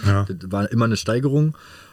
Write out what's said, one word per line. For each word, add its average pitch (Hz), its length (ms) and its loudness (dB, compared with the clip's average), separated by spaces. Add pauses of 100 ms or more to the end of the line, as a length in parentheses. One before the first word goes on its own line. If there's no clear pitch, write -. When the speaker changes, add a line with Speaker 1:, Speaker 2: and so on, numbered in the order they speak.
Speaker 1:
Ja. 101 160 4
Speaker 2:
Das 95 260 -8
war 101 220 -2
immer 117 140 2
eine 113 120 0
Steigerung, 143 600 0 (360)